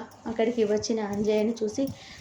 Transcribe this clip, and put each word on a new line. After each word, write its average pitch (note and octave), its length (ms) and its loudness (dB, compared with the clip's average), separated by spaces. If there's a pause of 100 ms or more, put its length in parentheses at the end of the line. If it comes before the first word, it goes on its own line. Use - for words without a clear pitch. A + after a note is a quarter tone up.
(260)
అక్కడికి A3+ 380 2
వచ్చిన G#3+ 380 0
అంజయ్యను G#3+ 520 2
చూసి A3+ 300 -2 (360)